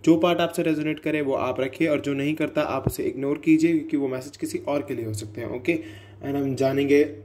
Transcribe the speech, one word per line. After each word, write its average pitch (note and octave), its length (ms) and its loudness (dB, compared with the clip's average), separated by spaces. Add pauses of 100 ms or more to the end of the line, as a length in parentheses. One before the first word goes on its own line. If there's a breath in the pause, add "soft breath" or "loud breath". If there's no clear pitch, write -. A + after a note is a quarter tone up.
जो D#3+ 120 8
part F3 220 2
आपसे E3+ 240 0
resonate D#3 360 -2
करे D3+ 220 -2
वो C3+ 120 0
आप B2+ 280 -2
रखिए D3+ 260 -2
और D3 120 2
जो C#3+ 140 -2
नहीं C#3 200 0
करता D3+ 280 -2
आप C3+ 260 -2
उसे - 160 -2
ignore C#3 340 -2
कीजिए, D#3+ 400 4
क्योंकि D3 200 -2
वो C#3 100 0
message C3 300 -6
किसी - 200 -6
और C#3+ 240 -2
के C#3 120 -6
लिए A#2 120 -6
हो A2 80 -4
सकते G#2+ 280 -10
हैं, A#2+ 140 -8
okay। D#3+ 240 -2 (460 loud breath)
And C#3 100 -4
हम C3+ 200 -2
जानेंगे C#3 680 4